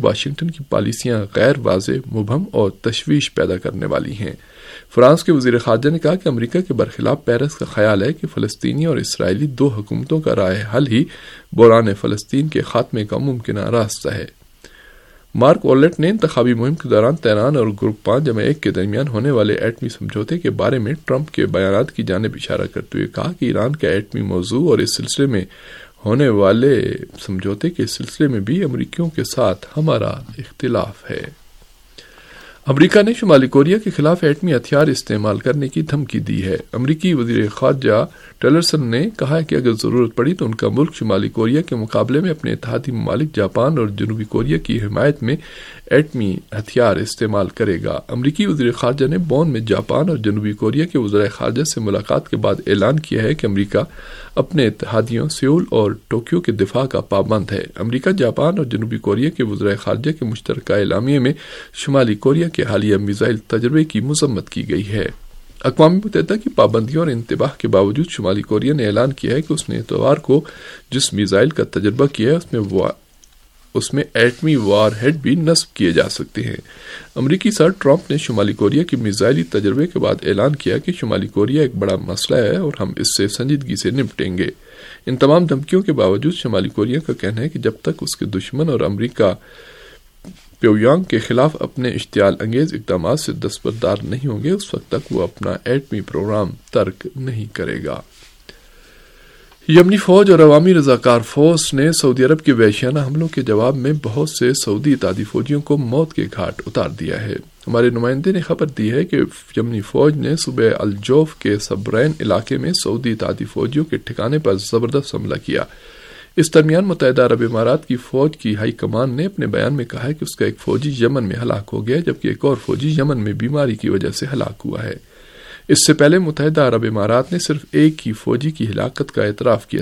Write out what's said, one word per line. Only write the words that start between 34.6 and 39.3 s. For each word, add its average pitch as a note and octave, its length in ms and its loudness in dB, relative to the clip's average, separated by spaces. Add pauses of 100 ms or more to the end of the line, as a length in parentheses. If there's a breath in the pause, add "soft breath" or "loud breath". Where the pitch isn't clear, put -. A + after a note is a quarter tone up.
استعمال G#2+ 500 0
کرنے C3 300 -2
کی D#3 140 -4
دھمکی C#3 380 -4
دی G#2 240 -2
ہے۔ F#2+ 140 -2 (140)
امریکی D#3 420 0
وزیر A#2 340 0
خارجہ C3 580 0 (320 loud breath)
ٹیلرسن D3+ 500 2
نے B2+ 300 0
کہا D3+ 240 0